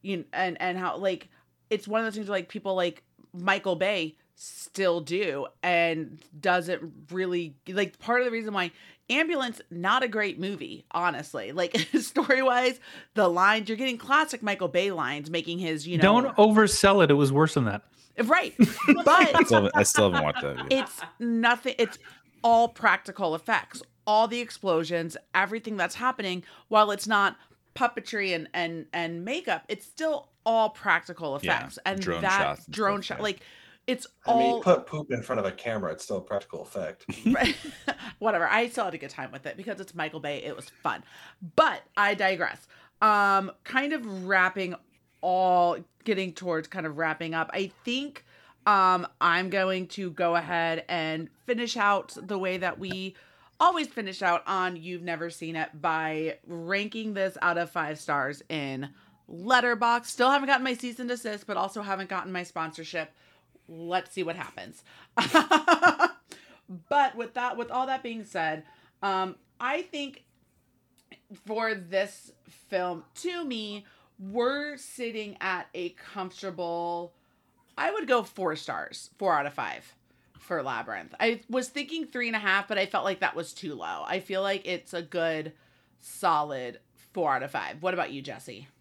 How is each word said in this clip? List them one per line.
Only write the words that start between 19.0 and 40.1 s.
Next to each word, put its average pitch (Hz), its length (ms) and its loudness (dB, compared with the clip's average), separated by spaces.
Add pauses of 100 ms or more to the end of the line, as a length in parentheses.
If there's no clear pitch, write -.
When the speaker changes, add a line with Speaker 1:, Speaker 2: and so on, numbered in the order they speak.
Speaker 1:
But 320 300 8
Speaker 3:
I 330 80 8
still - 140 6
haven't, 101 180 4
I 202 80 6
still 101 280 6
haven't 85 140 2
watched 73 160 0
that 71 160 -4
yet. 69 140 -8
Speaker 1:
it's - 300 0 (180)
nothing, 233 580 0
it's 226 200 0 (460)
all 233 260 6
practical 190 680 0
effects, 165 460 -2 (240)
all 214 220 6
the 240 120 -4
explosions, 170 760 -2 (180)
everything 208 440 -2
that's 180 180 -2
happening, 208 480 -4 (240)
while 214 240 6
it's 196 160 -4
not 202 300 2 (380)
puppetry 202 600 -2
and, 160 180 -6
and, 165 400 -4
and 170 320 -6
makeup, 214 440 -4
it's 208 160 -8
still - 440 -4 (160)
all 220 240 4
practical 165 720 -2
Speaker 3:
Yeah, 175 160 0
Speaker 1:
effects. - 280 -8
And 190 160 -2
Speaker 3:
drone 175 200 -2
Speaker 1:
that 190 200 2
Speaker 3:
shots - 240 -2
and 76 100 -16
Speaker 1:
drone 202 280 0
Speaker 3:
stuff, - 140 -8
Speaker 1:
shot, - 20 -10
Speaker 3:
yeah. 208 40 -4
Speaker 1:
like, 202 160 -4 (460)
it's 254 200 -2 (200)
Speaker 4:
I - 80 4
mean, - 80 6 (120)
Speaker 1:
all 233 80 -2
Speaker 4:
put - 240 4
poop 151 260 -8
in 113 100 -2
front 123 180 -2
of 98 60 -2
a 95 60 0
camera, 104 420 -4
it's - 100 -12
still 101 140 -4
a 87 40 -4
practical - 400 -6
effect. - 440 -10 (100)
Speaker 1:
<laughs> - 100 -10
Right. 247 300 2 (640)
Whatever. 190 280 2
I 226 220 2
still 233 160 -4
had 170 80 -6
a 160 40 -10
good 135 140 -12
time 135 200 -10
with 139 140 -14
it 147 120 -8
because 190 220 -10
it's 185 140 -14
Michael 156 260 -6